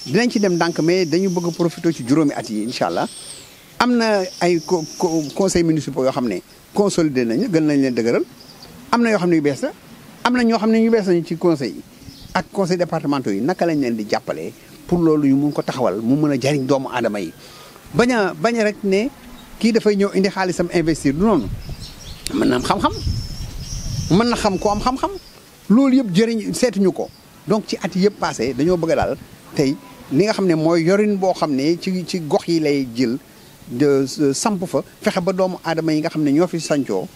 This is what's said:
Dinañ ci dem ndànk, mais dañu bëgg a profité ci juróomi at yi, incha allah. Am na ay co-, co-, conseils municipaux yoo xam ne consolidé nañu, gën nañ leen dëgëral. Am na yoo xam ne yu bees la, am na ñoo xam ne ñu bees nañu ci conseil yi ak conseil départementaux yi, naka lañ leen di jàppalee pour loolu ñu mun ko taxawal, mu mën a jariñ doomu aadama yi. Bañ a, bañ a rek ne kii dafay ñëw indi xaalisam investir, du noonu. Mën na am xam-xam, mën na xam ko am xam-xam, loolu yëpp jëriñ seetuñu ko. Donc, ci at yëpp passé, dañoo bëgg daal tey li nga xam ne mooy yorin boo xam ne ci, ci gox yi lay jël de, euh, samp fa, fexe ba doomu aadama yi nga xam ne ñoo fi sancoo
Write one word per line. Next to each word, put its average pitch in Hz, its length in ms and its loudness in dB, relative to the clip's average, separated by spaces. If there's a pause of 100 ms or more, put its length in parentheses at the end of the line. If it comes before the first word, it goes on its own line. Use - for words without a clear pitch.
Dinañ 214 240 2
ci 226 80 -2
dem 196 160 2
ndànk, 170 260 0
mais 175 240 2
dañu 175 240 0
bëgg 175 200 -2
a - 20 0
profité 170 420 0
ci 131 140 -8
juróomi 143 260 2
at 113 160 -8
yi, 107 160 -4
incha 123 220 -2
allah. 87 200 -2 (720)
Am 247 180 2
na 220 260 2 (180)
ay 175 240 2
co-, 165 200 0 (140)
co-, 165 240 0 (120)
conseils 190 300 2
municipaux 147 400 -2
yoo - 80 2
xam 127 160 -2
ne 92 120 -4 (320)
consolidé 156 520 2
nañu, 147 260 0
gën 160 100 2
nañ 147 200 2
leen 131 140 0
dëgëral. 120 280 0 (680)
Am 240 100 2
na 233 80 2
yoo 208 80 2
xam 175 120 2
ne 165 60 4
yu 156 60 2
bees 143 200 0
la, 311 100 -4 (500)
am 247 120 2
na 247 100 2
ñoo 226 140 2
xam 220 120 2
ne 226 80 4
ñu 226 120 4
bees 214 160 2
nañu 175 180 2
ci 165 120 -6
conseil 151 360 0
yi 64 100 -14 (520)
ak 185 180 -2
conseil 185 240 0
départementaux 147 540 -2
yi, 98 100 -2
naka 170 260 0
lañ 156 140 0
leen 117 160 -2
di 107 120 -6
jàppalee 92 440 -6 (340)
pour 175 140 0
loolu 151 280 4
ñu 135 80 4
mun 147 160 0
ko 151 100 -4
taxawal, 113 400 -2
mu 127 140 2
mën 151 160 0
a 131 80 -2
jariñ 135 260 0
doomu 135 260 0
aadama 113 280 -2
yi. 82 120 -8 (600)
Bañ 240 180 2
a, 196 220 0
bañ 226 260 -2
a 208 40 2
rek 208 200 0
ne 202 240 2 (500)
kii 226 140 2
dafay 214 240 2
ñëw 196 180 2
indi 190 140 2
xaalisam 180 440 -2
investir, 160 420 0
du 175 100 2
noonu. 165 240 2 (840)
Mën - 120 0
na 254 100 2
am 254 60 -2
xam-xam, - 300 2 (1160)
mën 226 180 2
na 233 80 0
xam 196 220 0
ko 208 120 0
am 208 100 -2
xam-xam, 269 300 -2 (600)
loolu 262 260 6
yëpp 220 180 0
jëriñ 214 400 0
seetuñu 190 380 2
ko. - 160 -6 (380)
Donc, 202 200 0
ci - 160 -6
at 175 120 -6
yëpp 190 240 2
passé, 135 360 -2
dañoo 165 220 2
bëgg 165 200 0
daal 110 200 0 (380)
tey 139 220 2 (360)
li 156 120 4
nga 214 80 2
xam 196 140 0
ne 170 80 4
mooy 165 300 2
yorin 202 320 2
boo 185 180 0
xam 156 200 -2
ne 147 260 0
ci, 185 260 -4
ci 185 140 -4
gox 160 280 0
yi 165 120 2
lay 143 340 0
jël 123 240 0 (500)
de, 139 380 2 (140)
euh, 139 140 4
samp 196 320 -2
fa, 143 160 -2 (200)
fexe 196 180 0
ba 185 120 -2
doomu 185 320 -2
aadama 160 280 -2
yi 156 80 0
nga 160 100 -4
xam 156 120 -2
ne 143 100 2
ñoo 170 140 4
fi 170 140 -6
sancoo 120 560 -2